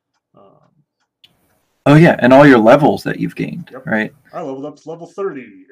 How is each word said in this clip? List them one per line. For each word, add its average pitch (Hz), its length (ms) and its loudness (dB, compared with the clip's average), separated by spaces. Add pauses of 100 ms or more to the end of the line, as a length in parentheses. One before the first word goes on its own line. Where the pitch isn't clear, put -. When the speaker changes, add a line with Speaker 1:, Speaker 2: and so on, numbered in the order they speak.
(340)
Speaker 1:
Um, - 360 -20 (1120)
Speaker 2:
Oh, 143 120 2
yeah, 160 240 4
and 123 120 2
all 143 140 6
your 127 140 6
levels 117 420 2
that - 160 -8
you've - 160 -8
gained, - 380 -12
Speaker 1:
Yep. - 140 -20
Speaker 2:
right? 107 280 -6 (180)
Speaker 1:
I 160 80 -14
leveled 135 260 -14
up 294 100 -18
to - 120 -20
level 165 200 -18
thirty 180 340 -12
in 95 300 -20